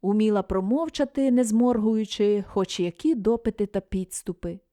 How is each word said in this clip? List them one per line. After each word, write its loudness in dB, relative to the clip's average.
Уміла 2
промовчати, 0
не 4
зморгуючи, 2
хоч -4
які 0
допити -2
та -4
підступи. -8